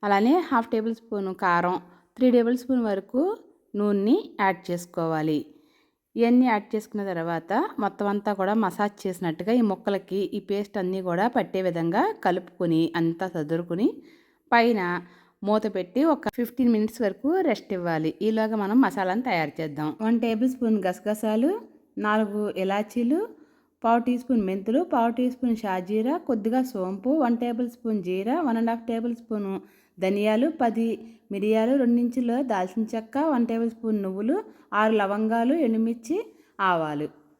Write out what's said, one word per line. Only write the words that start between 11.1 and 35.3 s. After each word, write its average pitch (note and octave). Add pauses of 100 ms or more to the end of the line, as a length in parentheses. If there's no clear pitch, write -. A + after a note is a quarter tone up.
పట్టే G3
విధంగా E3+ (200)
కలుపుకొని F3 (140)
అంతా E3
సదురుకొని F3 (640)
పైన A#3 (600)
మూత G#3+ (100)
పెట్టి G3
ఒక C#4+
ఫిఫ్టీన్ A#3+
మినిట్స్ G#3+
వరకు G#3+
రెస్ట్ B3+
ఇవ్వాలి. E3 (100)
ఈలోగా A3
మనం G#3
మసాలాను G3
తయారు E3+
చేద్దాం. D3+ (120)
వన్ A3+
టేబుల్ A3+
స్పూన్ A3+
గసగసాలు, G#3+ (460)
నాలుగు G#3 (140)
ఇలాచీలు, A3 (600)
పావు A#3
టీ B3
స్పూన్ A#3+
మెంతులు, G3+
పావు A#3+
టీ B3
స్పూన్ B3
షాజీరా, G#3+
కొద్దిగా A#3+
సోంపు, G3
వన్ B3+
టేబుల్ A#3+
స్పూన్ A3
జీరా, F#3+
వన్ A#3
అండ్ A3+
హాఫ్ A#3
టేబుల్ A#3
స్పూన్ G#3 (480)
ధనియాలు, G#3
పది A#3 (460)
మిరియాలు, A3
రెండు A#3+
ఇంచుల A#3+
దాల్చిన G#3+
చెక్క, A3
వన్ C#4
టేబుల్ A3+
స్పూన్ A3
నువ్వులు, G3+ (360)
ఆరు G#3+
లవంగాలు, A3